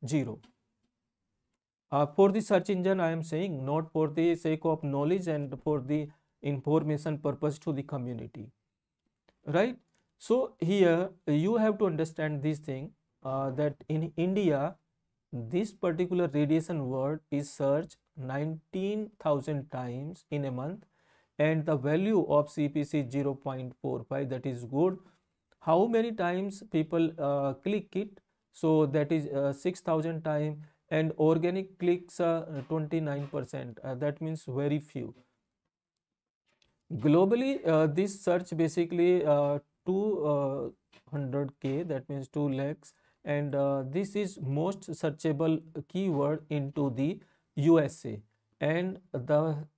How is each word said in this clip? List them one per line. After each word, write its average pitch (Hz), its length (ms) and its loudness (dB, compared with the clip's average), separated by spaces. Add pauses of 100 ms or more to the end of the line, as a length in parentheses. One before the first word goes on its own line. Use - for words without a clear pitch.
zero. 120 320 0 (1500)
Uh, 143 140 2
for 196 260 6
the 208 80 0
search 202 300 2
engine, 185 320 2
I 165 100 2
am 165 120 -4
saying, 160 420 -4
not 156 260 -2
for 156 160 2
the 165 280 2
sake 156 280 -2
of 160 220 0
knowledge 151 420 0
and 147 340 -4
for 151 200 0
the 147 260 -2 (340)
information 147 760 0
purpose 147 420 -2
to 160 140 -4
the 139 100 -4
community, 120 640 -8 (960)
right? 202 320 0 (400)
So - 420 0
here 180 500 4 (180)
you 196 300 4
have 214 220 4
to 208 80 4
understand 156 540 -2
this 151 180 0
thing, 139 320 -8 (320)
uh, 135 280 -2
that 143 240 -2 (140)
in 156 260 -2
India, 170 600 2 (580)
this 165 400 -4
particular 175 600 0
radiation 156 540 0
word 135 320 -2 (120)
is 143 200 -4
searched 143 460 0 (180)
nineteen 160 1040 -4
thousand 147 520 -2
times 131 600 -8
in 143 140 -2
a 135 60 -2
month, 127 340 -8 (540)
and 156 260 2
the 156 100 2
value 165 520 2
of 147 220 4
C 147 200 -2
P 147 140 -2
C 143 260 -2
zero 139 240 -2
point 131 480 -8
four 127 220 -4
five, 139 260 -4
that 131 160 -6
is 123 200 -6
good. 160 320 0 (640)
How - 280 4
many 226 240 2
times 196 600 -4
people, 160 460 0
uh, 143 380 0
click 196 400 -4
it? 208 240 -6 (340)
So 156 320 4
that 147 260 0
is, 156 160 0
uh, 139 260 0
six 180 280 -4
thousand 160 420 -2
time, 151 380 -2 (280)
and 156 280 2
organic 170 640 2
clicks, 175 400 0
uh, 165 260 0 (220)
twenty-nine 151 600 -2
percent, 135 560 -8
uh, 131 120 -6
that 147 260 -4
means 160 240 -6
very 143 340 0
few. 120 360 -10 (1800)
Globally, 190 720 4
uh, 160 220 4
this 190 340 -2
search 175 360 0
basically, 170 680 2
uh, 147 340 2 (260)
two, 190 400 0
uh, 143 440 0 (400)
hundred 139 520 -4
K, 139 220 -2
that 135 260 -6
means 139 180 -8
two 147 220 -2
lakhs, 139 440 -4 (300)
and, 147 320 -2
uh, 139 340 2
this 190 260 -4
is 208 260 -4
most 156 480 -2
searchable 160 720 0 (260)
keyword 156 640 0
into 143 400 -2
the 135 300 -2 (360)
U 160 240 8
S - 260 -2
A, 107 160 -8 (380)
and 175 400 0 (140)
the 151 520 0 (120)